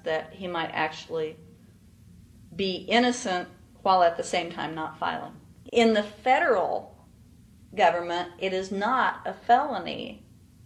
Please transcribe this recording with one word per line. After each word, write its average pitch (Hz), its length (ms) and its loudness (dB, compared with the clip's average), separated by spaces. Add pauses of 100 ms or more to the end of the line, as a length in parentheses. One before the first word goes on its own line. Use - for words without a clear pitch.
that 160 300 -4
he 190 140 -10
might 170 240 -4
actually 156 680 -4 (1160)
be 185 320 -4
innocent 226 640 0 (320)
while 185 220 6
at 170 140 4
the 170 60 -6
same 170 280 -2
time 156 240 -8
not 160 240 -8
filing. 160 340 -4 (380)
In 226 220 4
the 208 100 2
federal 254 1040 0 (680)
government, 175 540 2 (100)
it 190 120 -2
is 190 200 -4
not 208 540 0
a 190 80 -4
felony 214 920 0 (400)